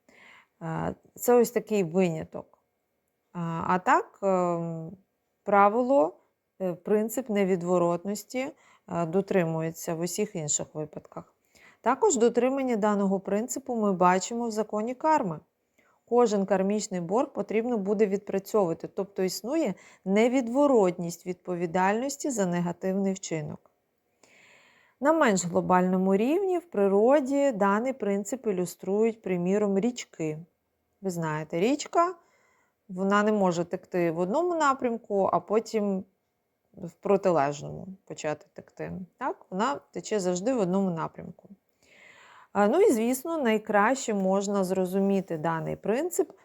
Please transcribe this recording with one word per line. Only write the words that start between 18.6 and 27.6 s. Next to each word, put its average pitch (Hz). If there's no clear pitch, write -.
тобто 196
існує 226
невідворотність 226
відповідальності 185
за 208
негативний 185
вчинок. 160
На 277
менш 277
глобальному 185
рівні 349
в -
природі 254
даний 208